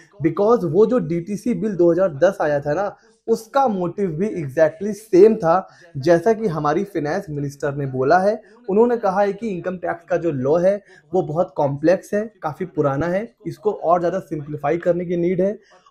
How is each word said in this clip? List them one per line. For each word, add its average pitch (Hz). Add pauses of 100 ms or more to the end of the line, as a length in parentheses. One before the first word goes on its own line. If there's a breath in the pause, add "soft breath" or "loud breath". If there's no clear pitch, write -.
(260 loud breath)
because 202
वो 175
जो 247
डीटीसी 175
बिल 185
दो 170
हज़ार 180
दस 180
आया 147
था 147
ना, 196 (320 soft breath)
उसका 247
motive 185
भी 165
exactly 165
same 202
था, 170 (280 loud breath)
जैसा 170
कि 214
हमारी 156
finance 160
minister 143
ने 143
बोला 135
है। 208 (280 soft breath)
उन्होंने 233
कहा 202
है 202
कि 220
income 180
tax 170
का 180
जो 165
लॉ 139
है, 196 (320 soft breath)
वो 185
बहुत 160
complex 156
है, 214 (100)
काफ़ी 160
पुराना 147
है, 196 (120)
इसको 196
और 170
ज़्यादा 170
simplify 151
करने 175
की 175
need 175
है। 202 (320 soft breath)